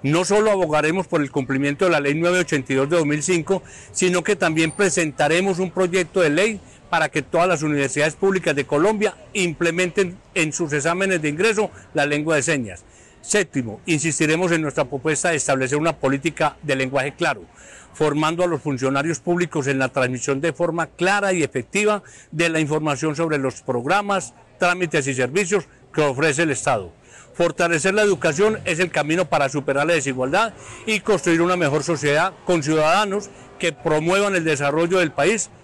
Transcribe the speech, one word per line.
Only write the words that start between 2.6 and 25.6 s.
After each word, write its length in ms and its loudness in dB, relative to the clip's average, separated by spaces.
y 20 2
dos 140 2
de 60 2
dos 100 2
mil 160 -2
cinco, 400 0
sino 300 0
que 140 0
también 340 0
presentaremos 880 0
un 120 -2
proyecto 500 0
de 80 4
ley 320 2
para 180 0
que 140 -2
todas 260 2
las 140 0
universidades 520 0
públicas 400 0
de 120 -2
Colombia 480 2
implementen 840 -2
en 180 0
sus 220 -4
exámenes 480 0
de 80 0
ingreso 400 0
la 100 2
lengua 320 0
de 60 2
señas. 420 -4
Séptimo, 640 -2
insistiremos 680 0
en 80 0
nuestra 240 -2
propuesta 460 -2
de 60 0
establecer 420 0
una 180 0
política 640 -2
de 160 -2
lenguaje 400 -2
claro, 280 -2
formando 500 0
a 20 2
los 140 -2
funcionarios 600 -2
públicos 480 -2
en 100 0
la 100 0
transmisión 540 -2
de 100 0
forma 360 -2
clara 440 0
y 100 2
efectiva 600 0
de 200 0
la 100 0
información 560 -2
sobre 220 -2
los 240 -4
programas, 720 -2
trámites 480 0
y 80 -2
servicios 500 0